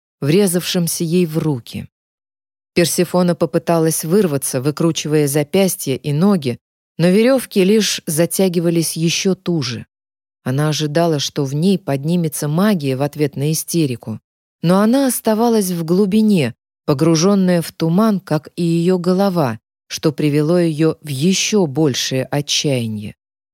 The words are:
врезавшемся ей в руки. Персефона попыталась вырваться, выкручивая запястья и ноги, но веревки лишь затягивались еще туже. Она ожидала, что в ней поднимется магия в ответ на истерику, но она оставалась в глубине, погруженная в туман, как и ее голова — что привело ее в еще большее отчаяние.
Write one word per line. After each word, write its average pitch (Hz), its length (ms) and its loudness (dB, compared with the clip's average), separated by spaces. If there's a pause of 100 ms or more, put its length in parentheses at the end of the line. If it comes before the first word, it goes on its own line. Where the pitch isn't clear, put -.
(200)
врезавшемся 175 840 0
ей 175 220 2
в 156 120 -4
руки. 151 500 -6 (840)
Персефона 175 600 2
попыталась 165 720 0
вырваться, 160 560 0
выкручивая 151 680 0
запястья 151 680 0
и 147 180 -4
ноги, 147 460 0 (380)
но 165 120 2
веревки 226 520 2
лишь 196 460 2
затягивались 170 880 0
еще 165 380 0
туже. 123 520 -4 (580)
Она 147 240 0
ожидала, 151 500 0
что - 260 -4
в 135 100 -6
ней 180 240 2
поднимется 156 680 -2
магия 156 480 0
в 131 60 -2
ответ 143 340 -2
на 147 160 -2
истерику, 131 680 -4 (420)
но 180 180 2
она 247 260 2
оставалась 220 640 0
в 170 140 -4
глубине, 185 680 2 (300)
погруженная 170 800 2
в - 100 -10
туман, 190 480 0
как - 360 -4
и 170 60 -4
ее 170 360 0
голова — 175 640 0 (260)
что - 260 -2
привело 151 460 0
ее 160 420 0
в 156 80 -16
еще 185 580 0
большее 135 580 -2
отчаяние. 120 920 -4 (400)